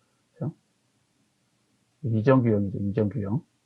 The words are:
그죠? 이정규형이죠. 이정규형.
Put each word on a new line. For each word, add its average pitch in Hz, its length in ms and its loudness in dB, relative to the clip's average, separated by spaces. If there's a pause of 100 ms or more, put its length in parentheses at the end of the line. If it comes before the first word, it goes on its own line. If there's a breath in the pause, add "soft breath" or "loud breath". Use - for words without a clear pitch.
(320)
그죠? - 220 -8 (1500)
이정규형이죠. 113 760 2
이정규형. 101 640 -2 (240)